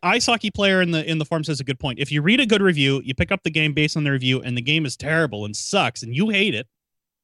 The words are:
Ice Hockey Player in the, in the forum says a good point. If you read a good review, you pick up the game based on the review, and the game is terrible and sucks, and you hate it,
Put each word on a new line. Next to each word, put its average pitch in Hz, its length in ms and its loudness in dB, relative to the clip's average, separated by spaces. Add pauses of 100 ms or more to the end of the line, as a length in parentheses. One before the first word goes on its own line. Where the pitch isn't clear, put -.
Ice 220 240 0
Hockey 226 240 0
Player 196 320 2
in 175 80 2
the, 160 180 -2
in 160 100 0
the 151 60 -2
forum 160 200 -2
says 147 160 -4
a 135 40 -10
good 135 140 -4
point. 135 220 -4
If 143 100 -4
you 147 100 0
read 208 200 4
a 269 60 2
good 202 140 4
review, 143 440 4
you 131 100 -6
pick 175 160 -2
up 196 140 -2
the 165 60 -2
game 156 220 0
based 151 240 0
on 151 60 0
the 143 80 0
review, 131 320 0
and 123 140 -4
the 120 60 -4
game 151 220 0
is 127 120 -6
terrible 135 480 -2
and 107 120 -8
sucks, 160 460 -2
and 120 120 -10
you 208 160 0
hate 202 240 0
it, 107 120 -6 (580)